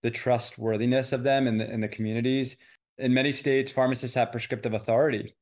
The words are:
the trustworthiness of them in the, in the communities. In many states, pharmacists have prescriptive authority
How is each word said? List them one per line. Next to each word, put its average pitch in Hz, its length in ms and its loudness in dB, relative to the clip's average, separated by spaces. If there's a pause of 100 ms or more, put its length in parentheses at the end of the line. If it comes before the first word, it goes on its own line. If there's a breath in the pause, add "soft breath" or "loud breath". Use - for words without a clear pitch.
the 120 80 0
trustworthiness 120 1000 0
of 127 100 -2
them 135 240 2
in 110 120 0
the, 110 120 -4
in 110 100 -4
the 107 80 -2
communities. 117 680 -2 (420 soft breath)
In 127 160 2
many 131 160 4
states, 135 400 0
pharmacists 127 460 0
have 120 160 2
prescriptive 117 420 -4
authority 113 680 0